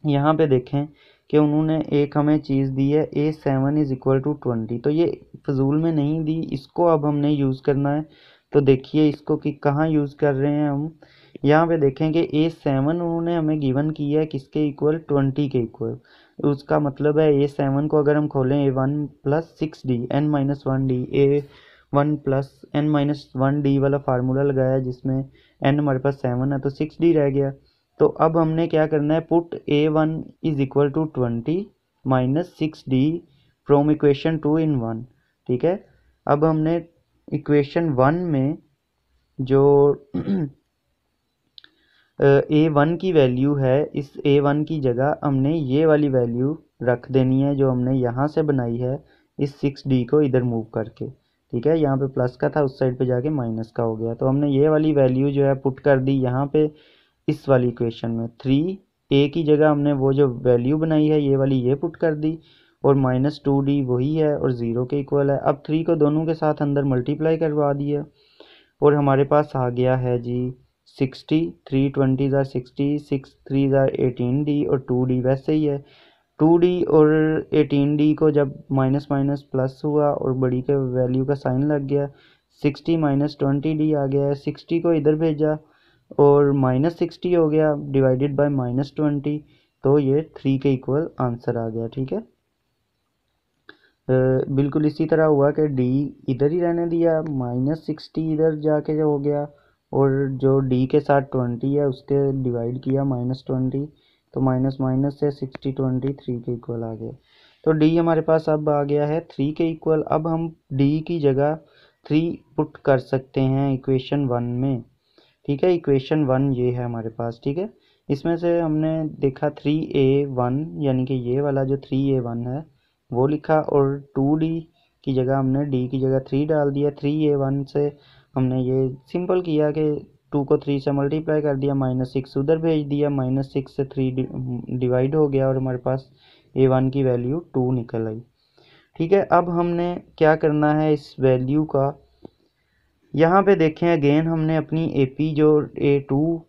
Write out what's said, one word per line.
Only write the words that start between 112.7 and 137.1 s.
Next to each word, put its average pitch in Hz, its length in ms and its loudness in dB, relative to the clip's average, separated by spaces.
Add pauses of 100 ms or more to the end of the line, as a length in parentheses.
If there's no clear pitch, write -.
कर 135 220 2
सकते 131 420 -4
हैं 135 340 0
इक्वेशन 131 500 -2
वन 120 180 -2
में, 123 420 -4 (640)
ठीक 143 160 -2
है। 185 100 4
इक्वेशन 151 500 0
वन 135 280 2
ये 123 180 0
है 123 140 -4
हमारे 117 240 -8
पास, 117 360 -8
ठीक 139 140 -4
है। 208 140 -6 (360)
इसमें 160 280 -2
से 170 240 0
हमने 160 480 -2 (120)
देखा 139 300 -2
थ्री 151 460 -4
ए 139 280 2
वन 139 580 -4
यानी 131 220 0
कि 135 100 -4
ये 123 260 -2
वाला 139 240 -2
जो 135 120 -2
थ्री 139 340 -2
ए 131 100 0
वन 117 260 -8
है 139 200 -8 (440)
वो 123 160 2
लिखा 151 280 0
और 139 600 0
टू 139 200 2
डी 160 340 -4 (360)
की 139 100 -2
जगह 131 240 0
हमने 135 260 0
डी 127 240 -2
की 131 120 -4
जगह 131 180 0
थ्री 139 280 -2
डाल 147 240 0
दिया। 143 200 0
थ्री 147 360 -2
ए 147 80 2
वन 139 300 -2
से 143 340 -4 (360)
हमने 131 280 0
ये 131 340 -2 (160)
सिंपल 180 280 0
किया 151 300 0
कि 151 420 -4 (200)
टू 143 120 -2
को 147 140 2
थ्री 143 220 -2
से 143 120 -2
मल्टीप्लाई 151 500 -2
कर 143 140 -2
दिया, 139 180 -2
माइनस 127 380 -2
सिक्स 135 240 -6
उधर 147 220 0
भेज 160 280 0
दिया, 143 240 -2
माइनस 135 420 -2
सिक्स 135 240 -6
से 139 80 -2
थ्री 135 260 -4
डि-, 127 680 -6
डिवाइड 127 360 0
हो 156 140 2
गया 135 200 0
और 131 80 0
हमारे 131 220 -4
पास 131 320 -4 (460)
ए 131 100 4
वन 131 240 2
की 135 140 -2
वैल्यू 123 340 -2 (160)